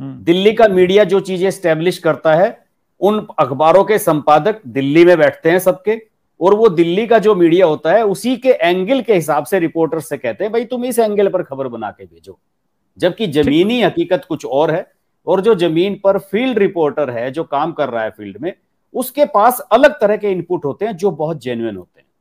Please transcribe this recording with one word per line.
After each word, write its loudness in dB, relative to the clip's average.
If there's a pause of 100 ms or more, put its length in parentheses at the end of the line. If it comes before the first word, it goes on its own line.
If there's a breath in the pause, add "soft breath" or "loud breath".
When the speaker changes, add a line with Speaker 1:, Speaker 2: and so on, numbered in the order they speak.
Speaker 1:
हम्म। -16
Speaker 2:
दिल्ली 2
का 4
मीडिया 4
जो 0
चीजें -2
एस्टैब्लिश -2
करता 0
है, 0 (340)
उन 0 (120)
अखबारों 4
के 0
संपादक 2
दिल्ली 2
में 6
बैठते 0
हैं 4
सबके, -2 (340)
और 4
वो 4
दिल्ली 0
का 4
जो 2
मीडिया 4
होता 0
है, 2
उसी -2
के -4
एंगल 0
के 0
हिसाब 0
से -2
रिपोर्टर -2
से -10
कहते -6
हैं, -6
"भाई, -2
तुम -8
इस -6
एंगल 2
पर -4
खबर -8
बना -10
के -18
भेजो।" -20 (600)
जबकि -4
जमीनी 0
हकीकत -2
कुछ -8
और 0
है, -6 (360)
और 0
जो 2
जमीन -2
पर 2
फील्ड -4
रिपोर्टर -2
है, -6
जो -6
काम -4
कर -4
रहा -6
है -4
फील्ड -16
में, -8 (420)
उसके -2
पास 0
अलग 2
तरह 2
के -2
इनपुट -6
होते -6
हैं, -6
जो -2
बहुत -6
जेन्युइन -6
होते -20
हैं। -20 (120)